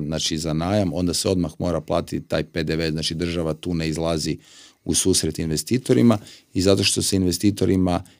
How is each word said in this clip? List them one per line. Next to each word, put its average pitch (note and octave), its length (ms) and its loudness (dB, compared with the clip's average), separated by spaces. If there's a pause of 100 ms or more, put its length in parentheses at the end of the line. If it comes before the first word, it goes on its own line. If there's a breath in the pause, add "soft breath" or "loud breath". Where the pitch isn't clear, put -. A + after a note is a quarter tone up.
znači D#2 320 -4
za D#2 160 -4
najam, F2+ 400 0
onda F2 200 0
se - 160 -2
odmah F2 300 0
mora E2+ 220 0
platiti E2+ 460 -4
taj D#2 160 -2
P E2 200 -6
D D#2+ 120 -2
V, D#2+ 160 0
znači D#2+ 240 -4
država E2+ 380 -2
tu F2 200 -6
ne D#2+ 160 0
izlazi D#2+ 480 -2 (480 loud breath)
u E2 80 0
susret D#2+ 460 0
investitorima A#2 760 2 (360 loud breath)
i F#2 80 -2
zato G2 220 4
što - 180 0
se - 140 0
investitorima F#2 880 2 (160 soft breath)